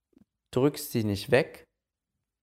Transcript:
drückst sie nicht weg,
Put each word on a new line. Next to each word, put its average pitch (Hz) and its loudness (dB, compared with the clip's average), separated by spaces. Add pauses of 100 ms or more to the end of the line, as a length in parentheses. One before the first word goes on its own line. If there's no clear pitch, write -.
(520)
drückst 143 0
sie 117 0
nicht 101 -4
weg, - 0 (760)